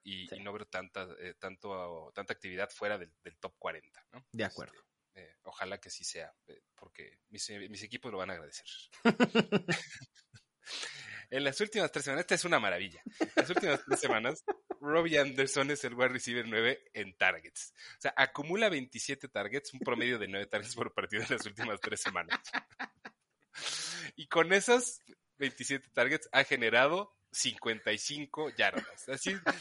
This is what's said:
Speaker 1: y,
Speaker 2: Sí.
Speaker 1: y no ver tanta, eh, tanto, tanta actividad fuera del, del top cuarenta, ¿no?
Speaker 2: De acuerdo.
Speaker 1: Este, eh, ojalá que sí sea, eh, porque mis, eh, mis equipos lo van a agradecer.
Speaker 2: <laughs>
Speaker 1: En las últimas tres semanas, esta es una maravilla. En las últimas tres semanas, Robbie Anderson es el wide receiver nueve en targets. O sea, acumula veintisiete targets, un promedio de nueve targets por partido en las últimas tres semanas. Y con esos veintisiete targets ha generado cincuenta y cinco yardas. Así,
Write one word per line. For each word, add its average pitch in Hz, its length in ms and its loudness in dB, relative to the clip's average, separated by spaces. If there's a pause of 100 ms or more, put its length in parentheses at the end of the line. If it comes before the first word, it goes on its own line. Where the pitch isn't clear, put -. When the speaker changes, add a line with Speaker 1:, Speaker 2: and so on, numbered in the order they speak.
Speaker 1:
y, 92 240 -10
Speaker 2:
Sí. 92 80 -14
Speaker 1:
y 98 40 -14
no 101 120 -8
ver 104 140 -10
tanta, 92 420 -8 (120)
eh, 90 180 -12
tanto, 92 760 -10
tanta 101 200 -8
actividad 95 360 -6
fuera 104 280 -4
del, 87 120 -14 (140)
del 87 140 -18
top - 200 -12
cuarenta, - 540 -10
¿no? - 180 -20
Speaker 2:
De 110 140 -4
acuerdo. - 300 -10 (400)
Speaker 1:
Este, 92 100 -20
eh, 85 200 -20
ojalá 95 360 -8
que - 80 -20
sí 90 160 -12
sea, 78 280 -10 (140)
eh, - 140 -20 (140)
porque - 460 -20 (100)
mis, 104 180 -8
eh, 101 220 -10
mis 101 120 -14
equipos 117 300 -10
lo 95 60 -4
van 92 100 -2
a 98 60 -6
agradecer. - 320 -14 (380)
Speaker 2:
<laughs> - 1120 2 (1120)
Speaker 1:
En 135 140 -2
las 139 180 2
últimas 208 300 0
tres - 140 -2
semanas, 143 180 0
esta 185 140 2
es - 80 2
una 170 160 4
maravilla. 98 420 -2 (160)
En 320 160 0
las - 160 2
últimas 180 340 2
tres - 140 2
semanas, - 460 0 (360)
Robbie 156 380 4
Anderson 135 540 4
es 143 120 -4
el 120 100 -4
wide 123 160 4
receiver 120 360 -2
nueve 113 380 2 (100)
en 98 220 -6
targets. 87 580 0 (240)
O - 20 -20
sea, - 160 -2
acumula 156 520 4
veintisiete 139 600 -4
targets, 104 460 -4
un 127 60 -12
promedio 120 400 0
de 98 80 -2
nueve 98 180 -4
targets 104 300 -4
por - 180 -2
partido 104 300 -2
en - 60 -2
las 123 140 -2
últimas 104 360 -6
tres 104 200 -4
semanas. 208 380 -2 (1800)
Y 151 140 -14
con 165 240 6
esos 240 480 6 (360)
veintisiete 135 540 -2
targets 131 400 2
ha 135 140 6
generado 135 720 4 (160)
cincuenta 113 600 -2
y 107 60 0
cinco 147 520 -6
yardas. - 580 0
Así, 135 260 -2 (260)